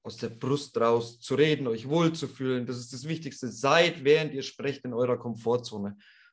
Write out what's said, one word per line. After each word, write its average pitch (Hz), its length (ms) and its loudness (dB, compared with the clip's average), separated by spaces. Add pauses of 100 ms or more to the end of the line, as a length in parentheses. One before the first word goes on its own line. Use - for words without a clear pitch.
aus 113 120 -12
der 113 140 -6
Brust 127 500 -2
raus 117 400 2
zu - 160 -4
reden, 147 320 4
euch 113 220 -4
wohlzufühlen. 139 760 0
Das 123 120 -6
ist 123 160 -12
das 123 140 -10
Wichtigste. 156 420 -8
Seid, 160 560 2
während 151 280 4
ihr 135 100 -4
sprecht, - 420 -6
in 127 80 -6
eurer 123 240 2
Komfortzone. 113 800 -4 (360)